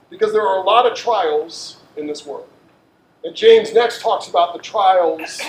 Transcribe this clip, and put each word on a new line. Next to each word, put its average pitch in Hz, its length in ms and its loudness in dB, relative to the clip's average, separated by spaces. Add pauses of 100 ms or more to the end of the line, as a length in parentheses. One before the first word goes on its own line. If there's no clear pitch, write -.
because 214 220 -4
there 214 160 0
are 190 100 0
a 190 40 -4
lot 220 240 2
of 233 100 -2
trials 165 840 -4 (200)
in 151 100 -10
this 147 180 -12
world. 147 220 -14 (760)
And 165 120 -12
James 220 380 4
next 226 280 4
talks 208 260 -2
about 175 260 0
the 160 60 -14
trials 190 880 0